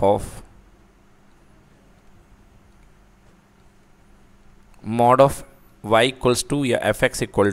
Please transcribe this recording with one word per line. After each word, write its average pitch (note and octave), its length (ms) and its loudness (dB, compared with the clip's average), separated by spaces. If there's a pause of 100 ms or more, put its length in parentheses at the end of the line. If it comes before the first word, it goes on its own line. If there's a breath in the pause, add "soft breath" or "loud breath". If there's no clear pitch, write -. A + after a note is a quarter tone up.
of G#2 200 0 (4000)
mod A#2+ 420 2
of - 180 -4 (400)
y A2 240 2
equals B2+ 340 -2 (100)
to C#3+ 140 -4
या A#2 200 -2
f G#2+ 240 -2
x - 160 -8
equal G2+ 280 0